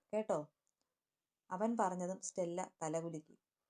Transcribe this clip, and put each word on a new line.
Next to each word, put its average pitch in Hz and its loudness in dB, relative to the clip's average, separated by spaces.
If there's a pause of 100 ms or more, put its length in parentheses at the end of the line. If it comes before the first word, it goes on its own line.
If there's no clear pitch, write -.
കേട്ടോ," 208 2 (1080)
അവൻ 208 2
പറഞ്ഞതും 185 2
സ്റ്റെല്ല 175 -2 (160)
തലകുലുക്കി. 160 -4 (360)